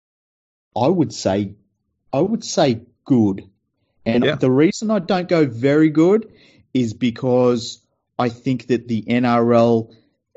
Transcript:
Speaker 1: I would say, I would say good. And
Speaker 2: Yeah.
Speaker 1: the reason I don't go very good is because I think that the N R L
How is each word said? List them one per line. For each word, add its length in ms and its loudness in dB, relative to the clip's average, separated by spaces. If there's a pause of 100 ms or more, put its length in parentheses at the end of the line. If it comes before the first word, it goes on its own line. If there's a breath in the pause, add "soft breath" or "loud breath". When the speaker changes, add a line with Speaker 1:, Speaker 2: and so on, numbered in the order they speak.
(760)
Speaker 1:
I 120 0
would 260 0
say, 420 -4 (560)
I 80 -2
would 240 -2
say 380 0 (240)
good. 440 0 (580)
And 160 0
Speaker 2:
Yeah. 120 0
Speaker 1:
the 160 0
reason 400 0
I 80 0
don't 280 -4
go 200 2
very 420 2
good 420 2 (440 soft breath)
is 180 0
because 880 0 (380)
I 100 0
think 380 -6
that 200 -2
the 200 -4
N 180 0
R 280 2
L 380 2 (460 soft breath)